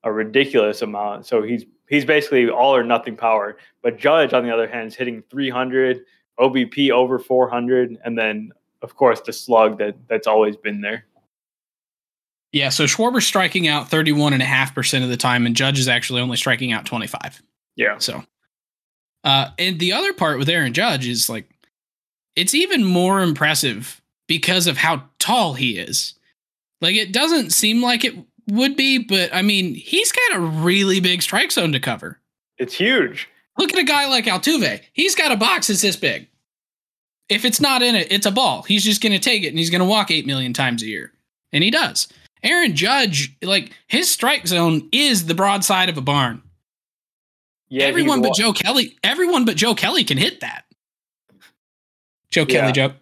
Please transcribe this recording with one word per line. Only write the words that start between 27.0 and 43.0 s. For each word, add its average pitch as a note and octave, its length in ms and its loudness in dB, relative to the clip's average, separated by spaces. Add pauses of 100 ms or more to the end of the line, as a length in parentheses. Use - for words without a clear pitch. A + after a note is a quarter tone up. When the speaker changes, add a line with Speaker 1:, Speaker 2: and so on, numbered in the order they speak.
Speaker 2:
doesn't C4 400 0
seem A3 300 2
like A#3+ 240 0
it A#3 100 -4 (320)
would C4 300 0
be, C4+ 200 2
but, G3 360 -2
I F#3 80 0
mean, F#3+ 340 0
he's G4 360 -2
got B4 260 0
a - 20 -2
really F3+ 600 2
big F3+ 200 0
strike A#3+ 300 -2
zone E3 220 0
to B2+ 80 -2
cover. G2 360 -6 (400)
Speaker 1:
It's B2 160 -6
huge. G3 540 -2 (300)
Speaker 2:
Look F#4 160 -2
at F#4 60 0
a E4+ 40 0
guy C#4+ 240 0
like B3+ 180 0
Altuve. F#3+ 560 0 (120)
He's F#4 220 0
got D4+ 180 2
a G#3+ 40 0
box B3+ 300 0
that's G3 140 0
this G3 160 0
big. A#2 320 -4 (1000)
If G3+ 160 -2
it's A#3+ 160 0
not C4+ 220 2
in A#3+ 140 2
it, F3 140 -2
it's G3+ 160 0
a G3+ 60 2
ball. G3 320 0
He's G3 220 0
just G#3+ 160 0
gonna G3+ 180 2
take G#3+ 240 0
it, D#3 60 -4
and D3+ 80 -6
he's E3 120 -2
gonna F3+ 160 2
walk G#3 260 2
eight D#3 140 -2
million C3 280 -4
times A#2+ 280 -2
a A2 60 -8
year. F#2+ 240 -10 (400)
And D3 120 2
he G#3 60 4
does. - 380 -2 (340)
Aaron D4 320 2
Judge, F3+ 680 0